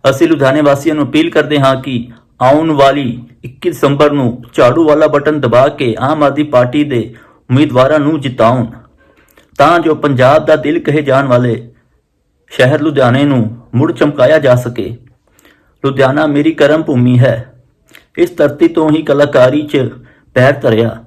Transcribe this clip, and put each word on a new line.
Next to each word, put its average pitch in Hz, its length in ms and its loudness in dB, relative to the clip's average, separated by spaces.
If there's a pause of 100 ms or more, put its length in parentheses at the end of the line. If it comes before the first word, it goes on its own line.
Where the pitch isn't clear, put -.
(100)
ਅਸੀਂ 151 180 0
ਲੁਧਿਆਣੇ 139 320 0
ਵਾਸੀਆਂ 143 340 0
ਨੂੰ 147 100 -2
ਅਪੀਲ 156 260 -2
ਕਰਦੇ 147 280 -2
ਹਾਂ 135 180 2
ਕਿ 131 320 -8 (320)
ਆਉਣ 151 300 2
ਵਾਲੀ 139 520 0 (220)
ਇੱਕੀ - 260 -8
ਦਸੰਬਰ 143 400 0
ਨੂੰ 135 320 -4 (120)
ਝਾੜੂ 156 340 2
ਵਾਲਾ 151 180 2
ਬਟਨ 143 340 -2
ਦਬਾ 127 280 2
ਕੇ 123 300 -4
ਆਮ 147 240 -2
ਆਦਮੀ 147 220 0
ਪਾਰਟੀ 127 400 0
ਦੇ 123 300 -6 (360)
ਉਮੀਦਵਾਰਾਂ 135 480 2
ਨੂੰ 147 220 -2
ਜਿਤਾਉਣ, 127 460 0 (920)
ਤਾਂ 165 220 2
ਜੋ 156 140 -2
ਪੰਜਾਬ 143 520 2
ਦਾ - 100 4
ਦਿਲ 160 220 -4
ਕਹੇ 151 240 -2
ਜਾਣ 135 240 0
ਵਾਲੇ 123 440 -2 (800)
ਸ਼ਹਿਰ 139 300 2
ਲੁਧਿਆਣੇ 139 440 0
ਨੂੰ 120 320 -2 (180)
ਮੁੜ 156 180 0
ਚਮਕਾਇਆ 147 460 2
ਜਾ 135 160 2
ਸਕੇ। 120 420 -6 (880)
ਲੁਧਿਆਣਾ 135 420 0
ਮੇਰੀ 147 260 0
ਕਰਮ 156 300 2
ਭੂਮੀ 123 360 0
ਹੈ। 120 340 0 (680)
ਇਸ 175 180 -2
ਧਰਤੀ 147 320 0
ਤੋਂ 156 220 0
ਹੀ 156 120 0
ਕਲਾਕਾਰੀ 143 600 2
'ਚ 135 280 -4 (440)
ਪੈਰ 131 180 2
ਧਰਿਆ। 113 540 -2